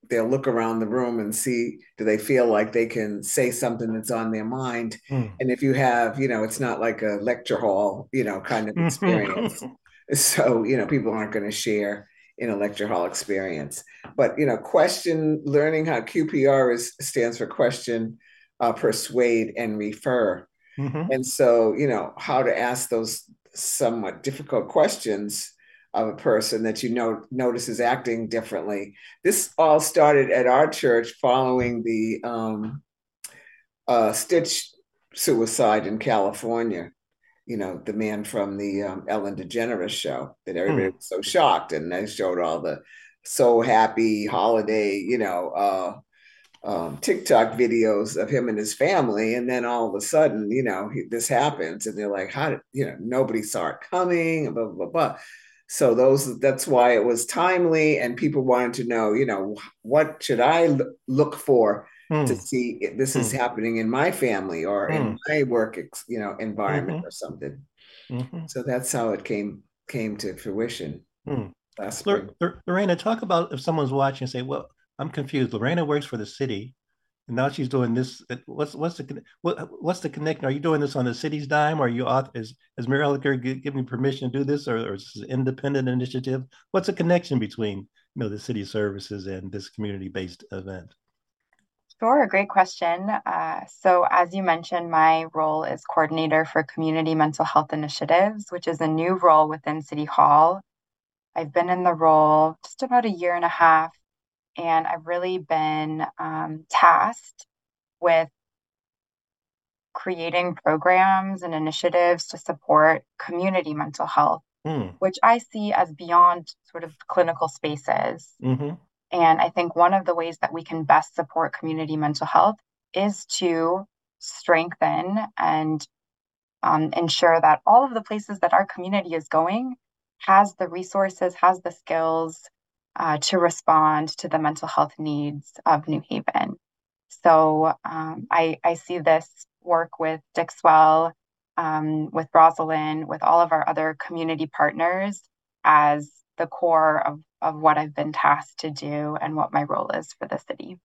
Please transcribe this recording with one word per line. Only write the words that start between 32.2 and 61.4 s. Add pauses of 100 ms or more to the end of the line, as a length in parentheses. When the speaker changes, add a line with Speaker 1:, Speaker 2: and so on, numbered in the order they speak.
Speaker 1:
um, (1080)
uh,
Stitch (440)
suicide
in
California. (560)
You
know,
the
man
from
the,
um,
Ellen
DeGeneres
show (100)
that
everybody
Speaker 2:
Hmm.
Speaker 1:
was
so
shocked,
and
they
showed
all
the (440)
so
happy
holiday,
you
know,
uh, (640)
um,
TikTok
videos
of
him
and
his
family.
And
then
all
of
a
sudden,
you
know,
he,
this
happens
and
they're
like,
"How
did," (120)
you
know,
"Nobody
saw
it (100)
coming,"
blah,
blah,
blah,
blah. (500)
So
those,
that's
why
it
was
timely,
and
people
wanted
to
know,
you
know,
"Wh-, (120)
what
should
I
l-, (160)
look
for (220)